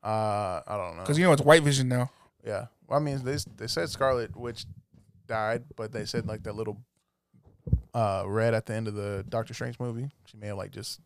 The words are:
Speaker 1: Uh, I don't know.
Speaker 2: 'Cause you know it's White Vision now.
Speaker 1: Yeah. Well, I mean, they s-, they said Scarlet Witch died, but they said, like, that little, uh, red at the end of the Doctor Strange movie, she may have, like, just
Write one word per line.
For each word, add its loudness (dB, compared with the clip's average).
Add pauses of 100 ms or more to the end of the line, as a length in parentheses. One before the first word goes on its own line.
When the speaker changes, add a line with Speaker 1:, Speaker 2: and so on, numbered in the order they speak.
Speaker 1:
Uh, 0
I -6
don't -6
know. -8
Speaker 2:
'Cause 0
you 6
know 10
it's 4
White 10
Vision 4
now. 0 (360)
Speaker 1:
Yeah. -4 (200)
Well, 2
I 0
mean, -2
they -2
s-, -4 (120)
they -10
said -2
Scarlet 0
Witch -10 (600)
died, -2 (120)
but -8
they -6
said, -4
like, -6
that -6
little, -6 (1120)
uh, 2
red 2
at 0
the -6
end -2
of -6
the -4
Doctor -4
Strange -6
movie, -4 (160)
she -20
may -10
have, -6
like, -8
just -10